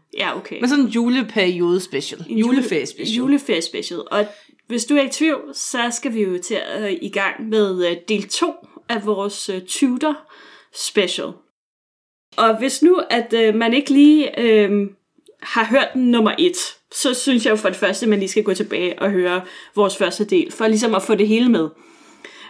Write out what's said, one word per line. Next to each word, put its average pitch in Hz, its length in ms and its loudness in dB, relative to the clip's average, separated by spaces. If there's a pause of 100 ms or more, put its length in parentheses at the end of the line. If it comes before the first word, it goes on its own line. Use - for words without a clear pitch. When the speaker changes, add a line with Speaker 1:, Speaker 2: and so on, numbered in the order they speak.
(180)
Speaker 1:
Ja, 185 200 -4
okay. - 220 -14
Speaker 2:
Men 247 100 -2
sådan 285 160 2
en 208 40 -2
juleperiode-special. 185 1400 -2
Speaker 1:
En 226 80 -2
jule-, 240 180 2
Speaker 2:
Juleferie-special. 165 640 -4
Speaker 1:
juleferie-special. 247 840 -2 (100)
Og 208 140 0 (420)
hvis 233 180 -4
du 294 100 2
er 285 60 4
i 269 80 -4
tvivl, 302 320 -2 (120)
så - 260 -8 (120)
skal 240 220 -6
vi 214 100 -2
jo 180 160 -2
til 196 160 -8
at, - 360 -8
øh, 190 100 -4
i 196 80 -8
gang 202 400 -4
med, 190 400 0
øh, 175 60 -2 (140)
del 202 200 -2
to - 240 -2 (360)
af 214 160 -4
vores, 202 440 -4
øh, 185 200 -6
Tudor-special. - 1600 -4 (1080)
Og 226 200 2
hvis 262 240 -2
nu, 359 280 6
at, 226 240 -2
øh, 226 220 4
man 233 180 2
ikke 277 200 0
lige, 294 460 6
øh, 208 480 4 (540)
har 226 240 -2
hørt 269 300 2
nummer 240 440 2
et, 247 160 2 (380)
så 254 200 -2
synes 247 320 0
jeg 226 60 2
jo 214 40 4
for 214 140 -2
det 190 80 -4
første, 196 280 -2
at 220 40 4
man 202 100 2
lige 190 100 -4
skal 208 140 0
gå 208 100 0
tilbage 180 480 -4
og 196 100 0
høre 180 300 0 (340)
vores 196 220 2
første 185 280 -2
del, 180 260 0
for 220 160 -2
ligesom 220 280 2
at 190 80 0
få 220 120 2
det 202 120 2
hele 233 220 4
med. 160 200 2 (800)